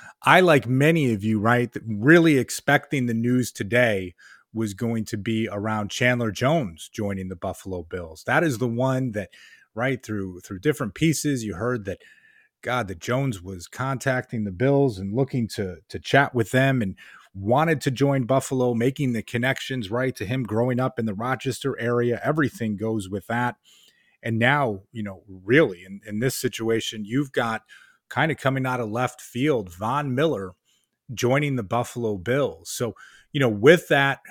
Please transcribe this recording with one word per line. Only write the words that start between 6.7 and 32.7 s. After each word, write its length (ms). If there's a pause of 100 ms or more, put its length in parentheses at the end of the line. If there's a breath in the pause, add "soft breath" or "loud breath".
joining 380
the 80
Buffalo 460
Bills. 440
That 180
is 120
the 100
one 460
that, 160 (460 loud breath)
right, 280
through, 380
through 200
different 340
pieces, 500
you 100
heard 300
that, 140 (640 soft breath)
God, 260
that 100
Jones 420
was 260
contacting 800
the 60
Bills 480
and 160
looking 340
to, 300 (100)
to 100
chat 360
with 160
them 320
and 120 (380 loud breath)
wanted 480
to 100
join 340
Buffalo, 500
making 400
the 80
connections, 680
right, 260
to 100
him 160
growing 360
up 200
in 80
the 80
Rochester 680
area. 420
Everything 540
goes 320
with 200
that. 280 (680 soft breath)
And 160
now, 420 (120)
you 100
know, 240
really 600
in, 200
in 120
this 180
situation, 720
you've 260
got 300 (500 loud breath)
kinda 220
coming 320
out 140
of 100
left 320
field, 500
Von 420
Miller 380 (640)
joining 420
the 60
Buffalo 560
Bills. 500
So, 260 (380 loud breath)